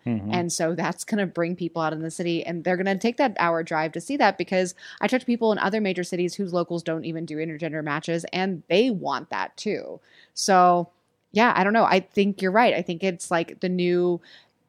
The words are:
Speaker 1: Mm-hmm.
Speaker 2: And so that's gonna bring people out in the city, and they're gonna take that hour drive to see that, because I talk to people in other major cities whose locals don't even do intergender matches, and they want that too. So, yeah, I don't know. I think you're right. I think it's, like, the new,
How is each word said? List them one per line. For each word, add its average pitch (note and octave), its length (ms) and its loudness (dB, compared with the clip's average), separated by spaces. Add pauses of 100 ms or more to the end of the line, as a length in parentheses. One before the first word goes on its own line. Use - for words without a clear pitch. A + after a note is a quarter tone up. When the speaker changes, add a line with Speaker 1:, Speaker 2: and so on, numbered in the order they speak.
Speaker 1:
Mm-hmm. G#2+ 280 -2
Speaker 2:
And F3 200 -2
so E3 200 0
that's E3 300 -4
gonna G#3 240 -2
bring E3+ 300 -4
people E3+ 240 -4
out D#3 100 -2
in D#3+ 100 -6
the D#3+ 100 -6
city, E3+ 340 -4
and E3+ 180 -6
they're F3+ 140 0
gonna F#3+ 200 0
take A#3 200 -2
that B3+ 220 0
hour E3+ 220 2
drive D#3+ 300 -4
to E3+ 80 -8
see C4+ 160 -6
that, G#3+ 220 4
because F#3 360 0 (280)
I G#3 60 2
talk B3+ 120 2
to - 60 -14
people A3+ 260 2
in G3+ 60 2
other G#3+ 240 0
major F3+ 240 -2
cities F3 300 -2
whose F#3 180 -4
locals F3 280 -2
don't D#3+ 220 -4
even D#3+ 220 -6
do D3+ 100 -8
intergender D#3 480 -6
matches, D#3 480 -2
and F#3 380 -2
they G#3+ 200 4
want C#3+ 420 -4
that F#2+ 260 -6
too. B2+ 420 -6 (340)
So, F3+ 580 4 (420)
yeah, A#3+ 240 4
I F#3 80 4
don't G#3 80 2
know. A3+ 100 4
I F#3 160 4
think G3 420 0
you're F#3 100 0
right. G#3+ 220 6
I D#3 80 -2
think F3 220 -6
it's, F#3 260 -4
like, E3+ 300 -2
the F#3+ 80 -2
new, F3 540 2 (480)